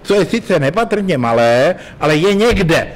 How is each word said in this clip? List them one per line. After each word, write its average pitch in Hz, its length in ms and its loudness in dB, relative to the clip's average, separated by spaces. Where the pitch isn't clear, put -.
co - 120 0
je 202 100 2
sice 196 360 -2
nepatrně 196 580 -2
malé, 120 560 2
ale 151 160 0
je 190 180 0
někde 196 600 0